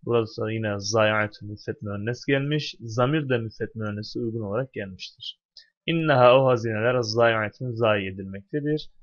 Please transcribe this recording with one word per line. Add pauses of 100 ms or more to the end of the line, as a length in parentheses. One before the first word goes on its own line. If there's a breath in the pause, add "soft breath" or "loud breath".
Burası
yine
zai'atun
müfret
müennes
gelmiş.
Zamir
de
müfret
müennese
uygun
olarak
gelmiştir. (460 loud breath)
İnneha,
o
hazineler
zai'atun,
zayi
edilmektedir. (120)